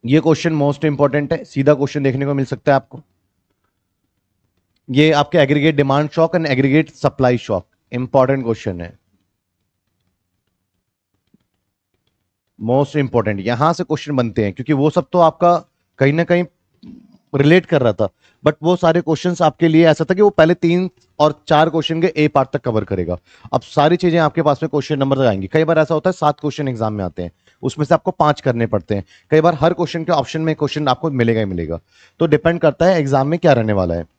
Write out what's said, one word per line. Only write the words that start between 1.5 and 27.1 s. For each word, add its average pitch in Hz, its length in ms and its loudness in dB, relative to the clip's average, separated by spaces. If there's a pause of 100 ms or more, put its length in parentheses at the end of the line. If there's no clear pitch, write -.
क्वेश्चन 143 280 -4
देखने 135 240 -2
को 143 80 -4
मिल 135 100 -2
सकता 139 280 -2
है 135 40 4
आपको। - 260 -8 (1900)
ये 147 240 2
आपके 147 260 0
aggregate 147 400 2
demand 143 380 0
shock 165 220 2
and 160 100 -2
aggregate 135 480 0
supply 127 440 0
shock, 98 220 -4 (300)
इंपॉर्टेंट 127 520 0
क्वेश्चन 107 360 -6
है, 85 120 -12 (3750)
most 135 380 0
important। 110 500 -2
यहां 127 260 0
से - 120 -6
क्वेश्चन 147 320 -6
बनते 117 280 -2
हैं, 98 80 -2
क्योंकि 139 200 -6
वो 143 180 0
सब - 220 -2
तो 180 80 0
आपका 175 360 2 (420)
कहीं 139 140 2
ना 165 120 0
कहीं 175 200 0 (880)
रिलेट 151 340 4
कर 139 160 0
रहा 113 100 2
था, 98 160 -2 (360)
but 151 180 2
वो 175 140 2
सारे 170 240 2
क्वेश्चंस 170 420 -4
आपके 165 260 0
लिए 160 200 4
ऐसा 156 160 2
था 185 100 -2
कि 196 80 2
वो 202 80 6
पहले 170 240 4
तीन 175 340 -2 (300)
और 151 160 2 (140)
चार 160 220 4
क्वेश्चन 160 320 -4
के 175 140 0
ए 151 120 2
पार्ट 135 240 0
तक 143 120 -6
कवर 110 200 -2
करेगा। 87 340 -6 (340)
अब 127 100 0
सारी 156 340 0
चीजें 170 220 0
आपके 160 240 0
पास 147 200 0
में 143 80 -6
क्वेश्चन 143 280 -4
नंबर 135 180 0
तक 131 120 2
आएंगी। 95 180 -2
कई 156 180 0
बार 160 140 0
ऐसा 156 160 0
होता 165 160 -2
है - 20 -6
सात 147 280 -2
क्वेश्चन 147 280 -6
एग्जाम 110 240 -4
में 101 120 -6
आते 90 180 -8